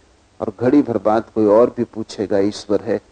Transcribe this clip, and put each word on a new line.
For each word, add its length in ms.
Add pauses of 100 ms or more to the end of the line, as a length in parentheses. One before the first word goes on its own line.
(420)
और 200
घड़ी 200
भर 160
बाद 380
कोई 100
और 320
भी 60
पूछेगा, 540
"ईश्वर 440
है?" 200 (100)